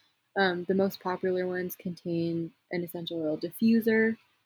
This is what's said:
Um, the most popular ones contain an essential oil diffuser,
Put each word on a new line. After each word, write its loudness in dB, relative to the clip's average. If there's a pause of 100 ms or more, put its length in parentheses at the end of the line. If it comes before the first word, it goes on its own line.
(360)
Um, 2
the 2
most 2
popular -2
ones -4
contain -4 (220)
an -2
essential -8
oil 0
diffuser, 2 (280)